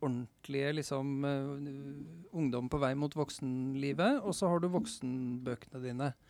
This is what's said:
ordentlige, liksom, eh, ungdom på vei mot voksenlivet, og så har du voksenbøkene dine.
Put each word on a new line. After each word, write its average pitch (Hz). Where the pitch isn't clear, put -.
ordentlige, 135
liksom, 139
eh, 143
ungdom 127
på 156
vei 131
mot 143
voksenlivet, 139
og 196
så 190
har 170
du 175
voksenbøkene 127
dine. 127